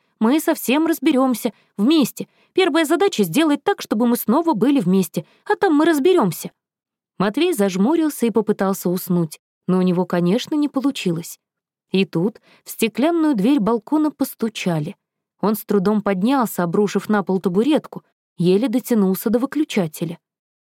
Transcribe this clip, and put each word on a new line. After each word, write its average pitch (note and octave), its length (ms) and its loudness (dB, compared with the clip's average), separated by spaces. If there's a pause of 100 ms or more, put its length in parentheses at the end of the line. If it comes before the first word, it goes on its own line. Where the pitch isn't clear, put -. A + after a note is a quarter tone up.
(200)
Мы B3 200 2
совсем D4+ 460 0
разберёмся. C4 640 0 (240)
Вместе. B3 520 0 (240)
Первая E4 320 2
задача — F4 400 0
сделать C#4+ 400 0
так, - 180 -2
чтобы A#3+ 240 0
мы A#3+ 100 2
снова D#4+ 380 0
были C4 260 2
вместе. F#3 460 0 (180)
А G#4 120 0
там F#4 180 2
мы C#4+ 100 4
разберёмся». D4 680 2 (680)
Матвей C#4+ 340 0
зажмурился A#3 760 0
и A#3 40 2
попытался G3+ 580 -2
уснуть. F3 520 -2 (260)
Но F#3 120 0
у F#3 40 2
него, F3+ 240 0
конечно, F3+ 480 -2
не D4 140 0
получилось. A3 720 -4 (500)
И F#3+ 140 0
тут F3+ 360 -4 (240)
в - 60 -20
стеклянную D4+ 640 0
дверь A#3+ 240 2
балкона A#3+ 520 0
постучали. F3 840 -6 (440)
Он G#3 160 0
с - 80 -14
трудом G3+ 360 2
поднялся, G3+ 640 -2
обрушив F#3+ 460 -2
на G#3 140 2
пол F#3+ 180 -2
табуретку, G#3+ 640 -2 (320)
еле F#3 320 2
дотянулся G#3+ 600 0
до A3+ 80 2
выключателя. F3+ 800 -4 (480)